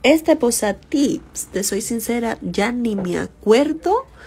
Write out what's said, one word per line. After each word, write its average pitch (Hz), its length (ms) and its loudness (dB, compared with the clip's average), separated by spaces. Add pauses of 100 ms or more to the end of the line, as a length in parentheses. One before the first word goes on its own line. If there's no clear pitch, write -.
Este 311 340 4
posatips, - 1160 -2
te 185 100 -4
soy 202 180 -2
sincera, 233 600 -4
ya 196 320 -2
ni 233 240 -2
me 180 220 -4
acuerdo 311 880 0 (200)